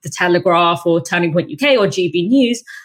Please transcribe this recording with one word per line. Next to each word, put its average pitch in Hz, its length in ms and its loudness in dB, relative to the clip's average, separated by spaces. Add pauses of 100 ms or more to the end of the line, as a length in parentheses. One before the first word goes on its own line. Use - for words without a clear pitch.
The 147 60 -12
Telegraph 175 760 0
or 170 160 2
Turning 175 320 -2
Point 170 160 -2
U - 80 -12
K 277 180 2
or 202 120 2
G 180 240 -2
B 175 160 -2
News 240 360 2 (220)